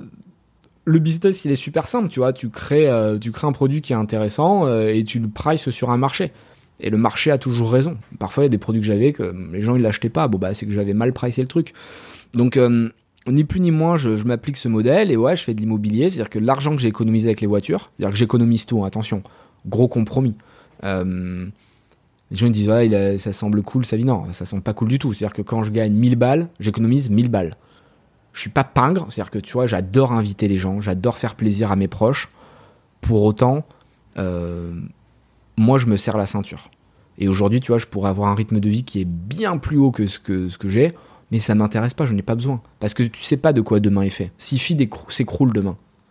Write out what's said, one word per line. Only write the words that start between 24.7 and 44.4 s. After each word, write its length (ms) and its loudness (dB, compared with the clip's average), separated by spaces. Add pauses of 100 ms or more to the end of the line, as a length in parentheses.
cool 160 -2
du 100 2
tout. 140 -2
C'est-à-dire 220 -6
que 80 -8
quand 200 -2
je 80 -4
gagne 220 0
mille 220 4
balles, 340 2 (100)
j'économise 520 0
mille 180 2
balles. 260 -2 (800)
Je 80 -12
suis 80 -8
pas 140 0
pingre, 460 0
c'est-à-dire 220 -8
que, 80 -6
tu 140 -14
vois, 140 0
j'adore 440 2
inviter 360 0
les 100 2
gens, 240 -2
j'adore 360 -2
faire 180 -6
plaisir 360 0
à 40 2
mes 120 2
proches. 420 0 (720)
Pour 240 2
autant, 400 2 (540)
euh, 560 -6 (840)
moi, 220 4
je 80 2
me 120 2
serre 200 -2
la 80 0
ceinture. 440 -8 (500)
Et 80 0
aujourd'hui, 320 2
tu 120 -2
vois, 60 4
je 80 -2
pourrais 240 -4
avoir 200 0
un 60 2
rythme 240 0
de 100 2
vie 140 0
qui 160 -6
est 60 -2
bien 520 -4
plus 200 -2
haut 140 6
que 160 -2
ce 120 -8
que, 300 -4
ce 80 -12
que 100 -8
j'ai, 260 2 (380)
mais 80 0
ça 140 0
m'intéresse 400 2
pas, 140 -2
je 60 0
n'ai 100 -2
pas 120 -2
besoin. 260 -2 (180)
Parce 160 -4
que 80 0
tu 200 -4
sais 140 0
pas 160 2
de 80 4
quoi 180 2
demain 220 2
est 80 0
fait. 300 -8
Si 180 -4